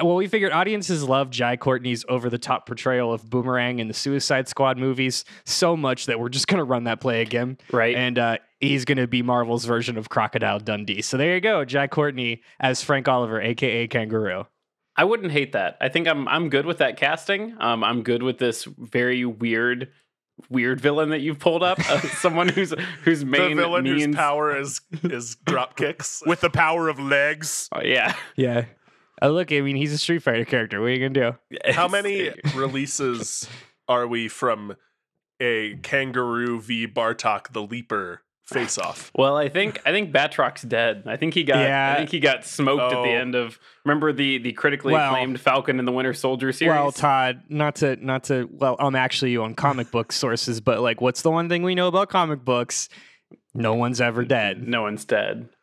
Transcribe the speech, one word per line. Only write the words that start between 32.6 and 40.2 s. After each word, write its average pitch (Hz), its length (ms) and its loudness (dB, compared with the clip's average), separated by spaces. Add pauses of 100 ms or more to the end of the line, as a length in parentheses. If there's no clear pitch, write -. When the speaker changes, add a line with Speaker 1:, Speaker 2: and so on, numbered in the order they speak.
Speaker 3:
are 123 180 2
we 117 220 -2
from 104 480 -2 (640)
a 110 420 0
Kangaroo 120 800 -2
v 113 280 -4
Bartok 113 640 -2
the 113 80 -6
Leaper 104 600 -8 (240)
face-off? 104 720 -6
Speaker 2:
Well, 139 220 2
I 147 100 0
think, 196 380 -2
I 147 60 2
think 190 200 0
Batrock's 139 520 0